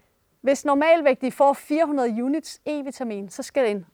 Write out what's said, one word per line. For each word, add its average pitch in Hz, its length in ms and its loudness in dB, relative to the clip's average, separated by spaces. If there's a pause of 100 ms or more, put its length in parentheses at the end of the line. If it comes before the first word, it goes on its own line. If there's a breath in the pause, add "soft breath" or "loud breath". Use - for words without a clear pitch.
(420 soft breath)
Hvis 269 240 0
normalvægtige 285 640 2
får 277 220 4
fire 311 320 0
hundrede 247 380 -2
units 285 420 -6
E-vitamin, 254 640 -8
så - 140 -12
skal 247 320 0
en 185 180 -8